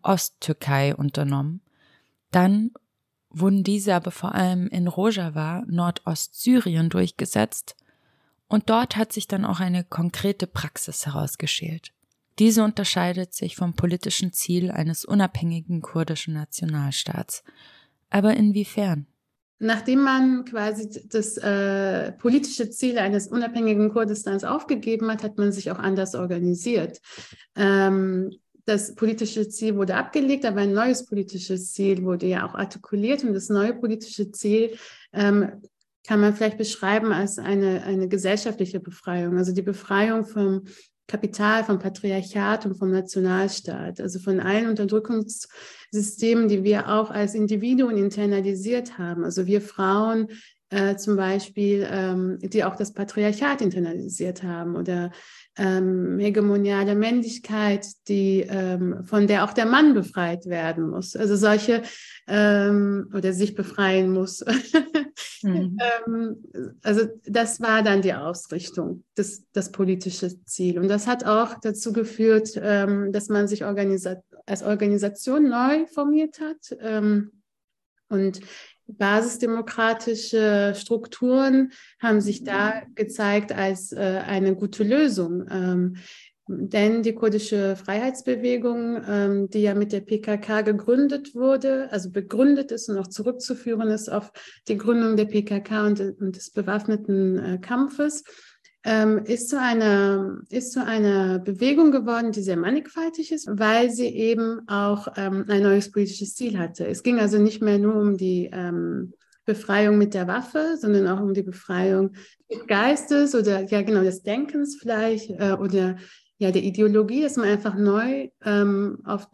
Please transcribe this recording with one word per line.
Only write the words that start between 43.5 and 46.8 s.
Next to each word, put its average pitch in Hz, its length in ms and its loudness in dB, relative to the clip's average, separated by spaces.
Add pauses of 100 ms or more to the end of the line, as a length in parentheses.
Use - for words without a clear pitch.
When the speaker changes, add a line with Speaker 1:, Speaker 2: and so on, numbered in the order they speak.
Speaker 2:
also 185 200 -6
von 190 200 -2
allen 220 300 0
Unterdrückungssystemen, 214 1800 -2
die 202 160 2
wir 202 240 2